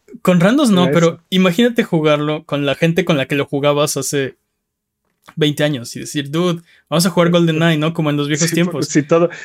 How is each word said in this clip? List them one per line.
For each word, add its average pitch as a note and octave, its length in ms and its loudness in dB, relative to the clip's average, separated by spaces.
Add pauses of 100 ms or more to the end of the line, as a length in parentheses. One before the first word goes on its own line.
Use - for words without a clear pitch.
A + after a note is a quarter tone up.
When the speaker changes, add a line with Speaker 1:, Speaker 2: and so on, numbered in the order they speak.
(220)
Speaker 1:
con F3+ 180 2
randos A#3+ 300 2
no, F3+ 140 4
Speaker 2:
juega E3 100 0
Speaker 1:
pero E3+ 220 4
Speaker 2:
eso. - 160 -20
Speaker 1:
imagínate F#3+ 520 2
jugarlo D3+ 640 0
con C#3+ 220 -4
la C3+ 80 -2
gente E3 300 0
con E3+ 120 2
la C3 80 -2
que - 100 -6
lo C#3 100 -2
jugabas D3 520 -2
hace C3+ 380 -4 (1000)
veinte D3+ 280 0
años C3+ 320 -4
y C3+ 60 -12
decir, C#3+ 280 -8
"Dude, E3+ 320 -2 (280)
vamos E3+ 180 2
a - 20 -2
jugar E3+ 200 2
Speaker 2:
Sí. - 20 0
Speaker 1:
GoldenEye", E3 480 2
¿no? D#3+ 160 -2
Como D3+ 160 -2
en D3 60 0
los C#3+ 100 -2
viejos D#3 220 -2
Speaker 2:
Sí, E3 40 -4
Speaker 1:
tiempos. E3 340 -2
Speaker 2:
si D3+ 140 2
todo, E3 300 2 (140)